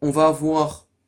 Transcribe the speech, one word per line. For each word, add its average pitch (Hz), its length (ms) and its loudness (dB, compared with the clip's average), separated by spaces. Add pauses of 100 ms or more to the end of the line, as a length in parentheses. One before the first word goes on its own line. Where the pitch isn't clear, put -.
On 147 80 -2
va 156 180 4
avoir 151 600 -2 (200)